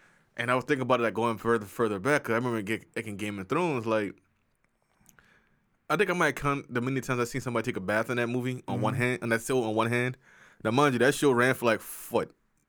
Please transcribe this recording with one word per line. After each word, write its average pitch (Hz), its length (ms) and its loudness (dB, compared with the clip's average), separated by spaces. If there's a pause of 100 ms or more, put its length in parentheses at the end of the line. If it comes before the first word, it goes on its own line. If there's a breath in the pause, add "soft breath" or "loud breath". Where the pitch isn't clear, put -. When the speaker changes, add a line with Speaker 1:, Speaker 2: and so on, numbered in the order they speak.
(360 soft breath)
Speaker 1:
And 120 140 -2
I 127 40 4
was 127 120 0
thinking 135 160 0
about 123 180 2
it, 117 40 2
like, 107 100 0
going 113 240 0
further, 113 260 2
further 104 340 -2
back, 135 260 0
'cause 120 100 -2
I - 20 2
remember 120 240 -2
get, 107 240 -6 (100)
like, 113 120 -6
in 104 100 -10
Game 104 220 -8
of 92 100 -10
Thrones, 147 380 -2
like, 107 280 -2 (1700 soft breath)
I 151 80 0
think 196 140 2
I - 20 0
might 165 240 0
count 139 360 -4
the 123 80 -2
many 131 200 -2
times 123 200 -2
I've 120 80 0
seen 135 120 -6
somebody 117 240 -2
take 120 120 -4
a 101 40 -6
bath 107 300 0
in 123 80 -2
that 120 100 0
movie 123 400 -4
on 120 120 -4
one 110 140 0
Speaker 2:
Mm-hmm. 123 80 0
Speaker 1:
hand, 123 200 0
and 117 100 -2
that's 113 120 -2
still 127 200 0
on 107 100 -2
one 113 140 2
hand. 123 280 -2 (460 soft breath)
Now, 110 80 0
mind 139 240 4
you, 123 60 2
that 135 140 6
show 143 180 4
ran 123 220 6
for, 120 120 -2
like, 110 140 4 (300)
what, 107 200 0 (380)